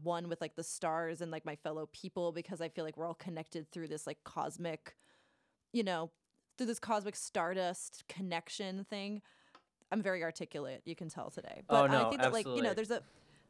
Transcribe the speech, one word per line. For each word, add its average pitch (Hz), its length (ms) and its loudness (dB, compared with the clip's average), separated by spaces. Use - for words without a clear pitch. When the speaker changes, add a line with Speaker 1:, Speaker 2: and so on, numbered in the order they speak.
Speaker 1:
one 170 260 0
with, 165 100 -2
like, 156 160 -6
the 165 80 -6
stars 165 560 -2
and, 170 120 -4
like, 160 120 -6
my 151 120 -4
fellow 156 360 -6
people 175 400 -2
because 165 300 -6
I 165 80 -2
feel 160 160 -4
like 156 100 -6
we're 160 120 -4
all 165 80 -4
connected 165 560 -8
through 165 160 -6
this, 156 180 -6
like, 147 180 -8
cosmic, 160 720 -6
you 233 100 4
know, 170 280 -2
through 247 100 0
this 226 120 -2
cosmic 208 360 0
stardust 180 920 -2
connection 190 760 -4
thing. 202 400 -6
I'm 208 120 2
very 185 200 0
articulate, 147 640 -4
you 165 100 -6
can 165 140 -8
tell - 220 -8
today. - 360 -12
But 143 80 8
Speaker 2:
Oh, 143 120 12
no, 135 180 8
Speaker 1:
I 113 60 6
think 123 100 2
that, 131 100 8
like, 208 140 4
you 135 160 2
know, 233 80 4
Speaker 2:
absolutely. 190 60 2
Speaker 1:
there's 214 160 0
a, 240 120 0